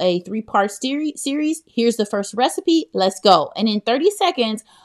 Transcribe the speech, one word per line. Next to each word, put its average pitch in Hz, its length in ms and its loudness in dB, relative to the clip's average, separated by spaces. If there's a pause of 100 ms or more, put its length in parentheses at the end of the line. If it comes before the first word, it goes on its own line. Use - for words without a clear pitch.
a 180 200 0
three-part 208 500 -2
seri-, 285 460 -6
series. 302 500 -4
Here's 233 300 0
the 208 100 -2
first 202 280 -6
recipe. 330 580 0
Let's 190 280 0
go." 170 340 6
And 214 140 0
in 208 120 0
thirty 277 300 0
seconds, 247 540 -2 (200)